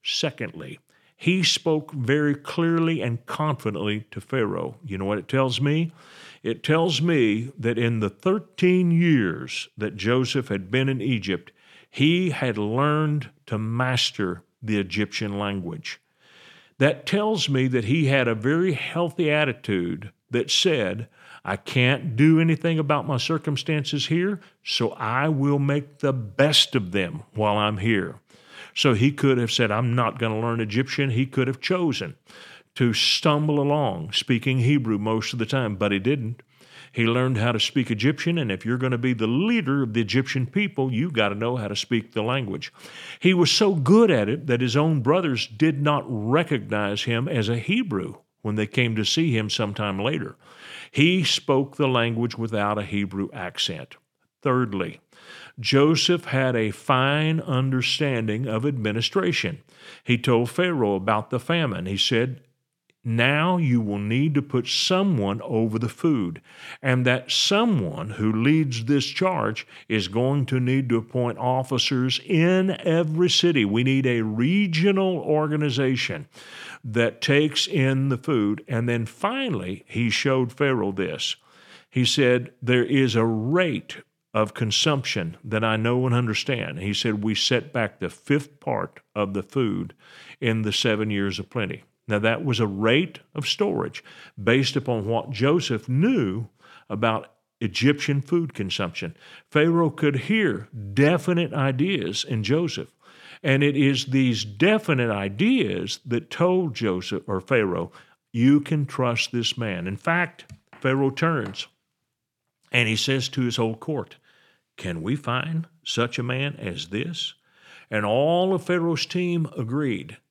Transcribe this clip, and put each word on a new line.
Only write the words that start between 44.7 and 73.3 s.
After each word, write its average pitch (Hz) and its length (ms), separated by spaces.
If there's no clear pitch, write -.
own 151 260
brothers 143 440
did 143 380
not 147 240
recognize 107 960
him 120 240
as 113 220
a 117 100
Hebrew 139 560
when 104 140
they 107 100
came 117 300
to 107 100
see 160 320
him 107 140
sometime 101 480
later. 135 360
He 170 340
spoke 135 520
the 143 120
language 117 520
without 107 400
a 101 40
Hebrew 98 500
accent. 90 640
Thirdly, 101 580
Joseph 147 640
had 131 300
a 110 160
fine 147 680
understanding 131 1080
of 110 180
administration. 113 920
He 120 140
told 120 320
Pharaoh 139 460
about 107 340
the 123 100
famine. 123 460
He 95 100
said, 120 460
"Now 139 520
you 127 220
will 101 200
need 127 360
to 147 60
put 127 260
someone 165 760
over 110 360
the 117 80
food, 110 540
and 127 240
that 127 260
someone 139 800
who 110 320
leads 135 400
this 135 220
charge 135 600
is 104 220
going 131 380
to 127 120
need 131 300
to 117 80
appoint 117 400
officers 127 880
in 185 560
every 165 480
city. 156 340